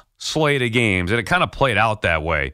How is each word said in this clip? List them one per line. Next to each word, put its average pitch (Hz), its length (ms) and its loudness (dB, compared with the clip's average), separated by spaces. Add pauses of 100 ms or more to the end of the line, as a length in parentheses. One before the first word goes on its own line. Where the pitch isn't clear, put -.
(160)
slate 143 460 -2
of 120 80 -2
games, 101 400 2
and 117 80 0
it 104 80 -4
kinda 175 220 0
played 127 280 0
out 110 260 0
that 82 200 0
way. 76 320 -2